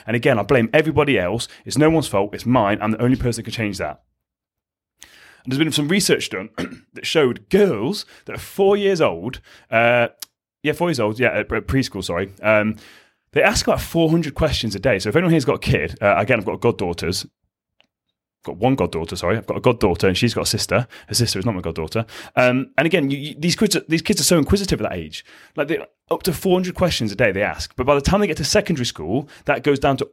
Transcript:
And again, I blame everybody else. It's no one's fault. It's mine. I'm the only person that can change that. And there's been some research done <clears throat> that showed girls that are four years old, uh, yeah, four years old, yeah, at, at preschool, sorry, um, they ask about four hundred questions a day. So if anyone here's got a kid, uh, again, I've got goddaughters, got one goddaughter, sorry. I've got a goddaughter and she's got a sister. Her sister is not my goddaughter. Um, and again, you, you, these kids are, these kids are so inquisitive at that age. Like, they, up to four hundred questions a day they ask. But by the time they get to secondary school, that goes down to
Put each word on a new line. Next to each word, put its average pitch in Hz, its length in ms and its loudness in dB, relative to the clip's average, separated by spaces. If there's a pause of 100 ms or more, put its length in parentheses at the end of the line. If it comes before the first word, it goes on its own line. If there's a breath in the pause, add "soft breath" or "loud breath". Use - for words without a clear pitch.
And 113 100 -2
again, 123 220 2
I 101 60 0
blame 113 280 4
everybody 147 460 2
else. 95 300 -2 (180 loud breath)
It's 101 140 -2
no 156 100 6
one's 160 180 2
fault. 104 280 -2
It's 107 100 -12
mine. 113 340 2
I'm 107 120 -2
the 110 100 -2
only 123 140 2
person 113 240 -2
that 110 100 -12
can - 40 -10
change 104 260 -4
that. 78 240 -8 (1400 loud breath)
And 127 60 -6
there's 135 80 -2
been 156 140 2
some 147 160 0
research 180 400 2
done 101 280 -10
<clears throat> - 360 -12
that - 120 -14
showed 139 440 0
girls 185 560 2 (180 loud breath)
that - 140 -12
are - 20 -12
four 202 380 0
years 196 240 0
old, 98 400 -2 (280 soft breath)
uh, 117 380 4 (540)
yeah, 147 100 0
four 170 160 -2
years 135 140 -2
old, 110 180 -2
yeah, 117 120 2
at, 101 200 -4
at 113 160 -4
preschool, 127 340 -2
sorry, 95 300 -4 (100)
um, 107 360 2 (560 loud breath)
they 143 100 2
ask - 240 0
about 170 140 2
four 165 280 0
hundred 156 260 0
questions 131 380 -2
a 98 60 -8
day. 101 200 2
So 104 100 -2
if 110 80 0
anyone 170 140 2
here's 156 120 4
got 127 120 2
a - 40 -10
kid, - 420 -2
uh, 101 160 4
again, 110 220 2
I've 95 60 -8
got 85 160 -6
goddaughters, 95 640 -2 (1200)
got 71 100 -10
one 123 200 2
goddaughter, 87 420 -4
sorry. 90 180 -2
I've 107 100 -8
got - 120 -4
a - 20 -6
goddaughter 101 480 2
and 92 100 2
she's 117 160 2
got - 100 -4
a - 20 -2
sister. - 420 -2 (200 loud breath)
Her 107 60 -8
sister 107 260 0
is 95 60 -4
not 110 100 0
my 90 60 -6
goddaughter. 85 440 -6 (320 loud breath)
Um, 127 400 2
and 143 80 2
again, 160 260 0
you, 143 60 -6
you, 147 200 -12
these 160 200 -2
kids 196 180 2
are, - 140 -2
these 160 120 0
kids - 200 0
are - 40 -2
so 175 120 4
inquisitive 170 440 0
at 104 80 -4
that 90 80 -6
age. 78 280 -12 (320 loud breath)
Like, 143 100 -2
they, 156 180 -4 (240)
up - 140 -4
to 190 80 0
four 185 240 0
hundred 185 200 -2
questions 123 360 -2
a - 60 -12
day 107 160 2
they 98 100 -2
ask. - 320 -6
But 127 100 -2
by 143 100 4
the 143 60 2
time 190 200 2
they 208 60 2
get 156 100 -4
to 156 80 -6
secondary 175 400 0
school, 104 420 -4 (160 loud breath)
that 135 200 -2
goes 143 160 2
down 139 180 2
to - 160 -4